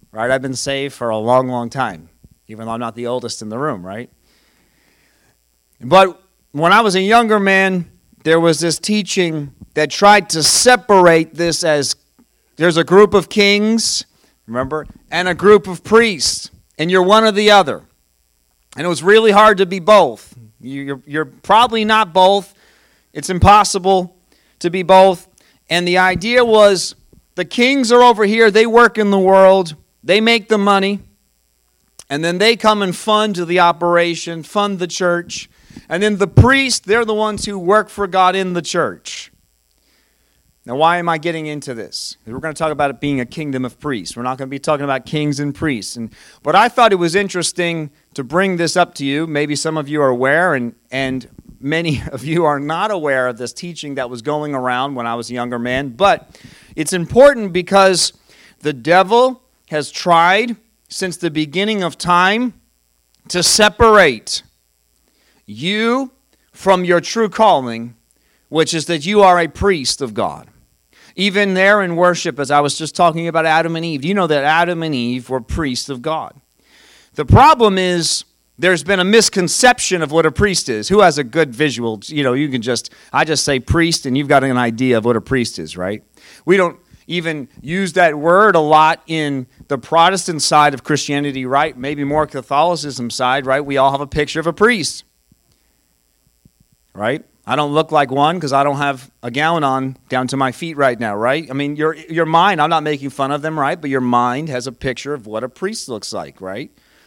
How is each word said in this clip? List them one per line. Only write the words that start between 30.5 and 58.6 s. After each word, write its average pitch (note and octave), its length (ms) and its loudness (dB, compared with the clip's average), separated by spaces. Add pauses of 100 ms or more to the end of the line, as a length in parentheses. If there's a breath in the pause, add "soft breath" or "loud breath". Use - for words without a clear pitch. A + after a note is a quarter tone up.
money, G3 420 0 (1120)
and C#3+ 140 -4
then F3 140 -2
they A3 180 4
come G#3 260 0
and F#3 140 -4
fund G#3+ 400 -2
the F3 260 -2
operation, E3+ 840 0
fund G3+ 360 -4
the F3 80 -6
church. F3 640 -6 (380 loud breath)
And F3+ 160 -4
then G#3 140 0
the F#3+ 100 0
priests, C4 540 4
they're A3+ 240 0
the G#3+ 80 -4
ones G#3+ 320 -4
who G3+ 120 -8
work F#3+ 320 0
for G3+ 160 -6
God F#3 300 2
in F#3+ 160 -4
the F3 100 -4
church. - 720 -6 (1300)
Now, A#2+ 100 -10
why E3 220 2
am E3+ 120 -4
I E3 80 -2
getting D#3+ 300 -6
into D3 260 -10
this? - 520 -14
We're A#2 140 -14
gonna D#3 140 -8
talk D#3 180 -4
about C#3+ 200 -2
it A#2+ 80 -14
being C#3+ 220 -4
a A#2+ 40 -6
kingdom C3+ 400 -8
of - 140 -12
priests. A#2 360 -8
We're A#2+ 80 -10
not B2+ 140 -6
gonna C3+ 120 -10
be C#3 100 -10
talking D3 240 -2
about C3+ 220 -4
kings D3 340 -4
and C#3+ 160 -6
priests. C#3 400 -6
And, A#2 180 -12 (300 soft breath)
but D3+ 120 0
I G#3+ 120 4
thought A3+ 240 2
it F#3+ 60 2
was E3+ 180 -2
interesting E3+ 720 -4 (240)
to C#3 100 -8
bring F3+ 340 -2
this E3 180 -2
up F3+ 200 0
to C#3+ 100 -8
you. D3 200 -2
Maybe D3 300 -4
some D#3+ 220 -4
of C#3+ 100 -6
you D3 140 -2
are C#3 80 4
aware, C#3+ 440 0
and, A#2+ 220 -4 (160)
and C3 360 -6 (320)
many D3+ 480 -4
<laughs> - 40 -14
of B2 140 -12
you E3 200 -2
are D3 140 0
not E3 320 -4
aware C#3 360 -2
of A#2+ 100 -8
this A#2+ 160 -12
teaching D3+ 420 -14
that B2+ 140 -8
was A#2+ 120 -14
going D3 320 -6
around B2+ 420 -4
when A#2+ 120 -8
I A#2 80 -6
was A#2 140 -10
a A#2+ 40 -12
younger B2 260 -6
man. B2+ 300 -6
But E3+ 500 -2 (360 loud breath)
it's D3+ 180 -6
important G#3+ 600 2
because F#3+ 600 2 (460 soft breath)
the D3+ 140 -4